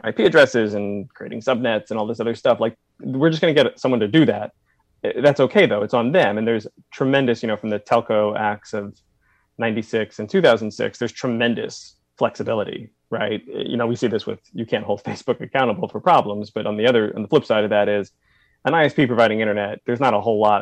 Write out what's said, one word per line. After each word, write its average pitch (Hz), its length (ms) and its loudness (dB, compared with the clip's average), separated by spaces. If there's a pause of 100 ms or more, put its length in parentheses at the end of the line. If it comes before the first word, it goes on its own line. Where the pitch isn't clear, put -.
I 110 80 -4
P 220 140 0
addresses 127 480 4
and 101 400 -6
creating - 260 -12
subnets 113 500 -2
and 110 80 -4
all 107 80 -4
this 117 140 -8
other 113 160 -4
stuff. 117 240 0
Like, 117 180 -2 (220)
we're 131 300 0
just 160 120 -2
gonna 165 120 2
get 139 260 2
someone 127 220 0
to 104 80 0
do 156 160 4
that. 104 260 -2 (520)
Eh, - 180 -4
that's 139 180 4
okay, 156 260 4
though. 113 160 0
It's 107 140 -2
on 120 160 0
them. 123 260 2
And 110 100 -2
there's 113 200 -2 (240)
tremendous, 135 500 0
you 117 60 -4
know, 107 100 -2
from 110 140 -6
the 104 80 -4
telco 107 580 0
acts 104 380 -6
of 101 200 -8 (640)
ninety-six 113 600 -4
and 107 100 -8
two 196 120 0
thousand 113 280 4
six, 110 300 -8
there's 117 120 -4
tremendous 117 840 -4 (220)
flexibility, 110 720 -4 (180)
right? 107 380 -4
You 123 300 -6
know, 117 100 -2
we 117 80 -2
see 123 100 -4
this 107 220 -4
with, 104 120 -10 (140)
you 117 100 -8
can't 110 220 -4
hold 101 180 -4
<laughs> - 60 -8
Facebook 117 320 -6
accountable 113 460 -2
for 107 120 -10
problems, 104 520 0
but 110 160 -6
on 107 100 -4
the 110 80 0
other, 117 300 2
on 107 80 -6
the 101 40 -8
flip 147 180 2
side 107 180 2
of 104 80 -2
that 101 180 2
is 101 220 -2 (520)
an 139 120 0
I 156 100 4
S 135 80 0
P 143 140 2
providing 113 320 2
internet, 104 480 -2
there's 120 120 -2
not 127 140 2
a 101 80 2
whole 107 180 0
lot, 104 220 4